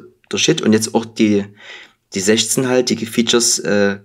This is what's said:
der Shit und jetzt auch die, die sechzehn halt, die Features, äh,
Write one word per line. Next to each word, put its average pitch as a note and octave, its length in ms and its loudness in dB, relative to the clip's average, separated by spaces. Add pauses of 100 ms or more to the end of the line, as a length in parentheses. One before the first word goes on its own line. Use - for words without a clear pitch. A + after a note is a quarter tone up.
(320)
der G#2 60 -6
Shit D#3+ 240 0
und G#2+ 120 4
jetzt G#2+ 200 0
auch A2+ 120 -2
die, G#2+ 400 0 (680)
die - 60 -4
sechzehn C3 480 0
halt, B2+ 220 2
die - 160 -2
Features, A#2+ 540 0
äh, G2+ 460 0